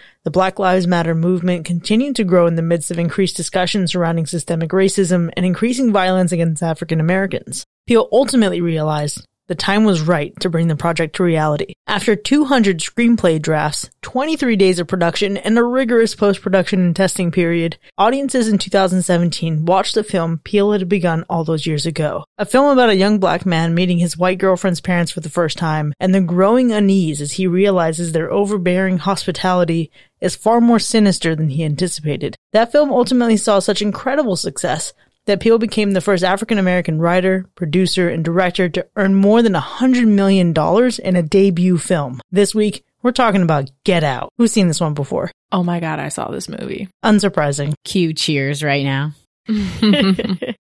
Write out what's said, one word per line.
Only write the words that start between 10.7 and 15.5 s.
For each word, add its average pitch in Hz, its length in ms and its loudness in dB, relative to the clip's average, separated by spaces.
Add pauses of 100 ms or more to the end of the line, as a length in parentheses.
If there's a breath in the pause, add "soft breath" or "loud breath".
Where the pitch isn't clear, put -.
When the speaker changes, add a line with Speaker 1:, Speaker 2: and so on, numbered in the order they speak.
Speaker 1:
project 165 400 -4
to 185 80 0
reality. 156 500 0 (120)
After 208 300 0
two 294 300 0
hundred 214 340 2
screenplay 220 600 0
drafts, 151 520 -4 (100)
twenty-three 269 540 -2
days 185 240 2
of 165 80 -4
production, 190 500 -2
and 220 220 0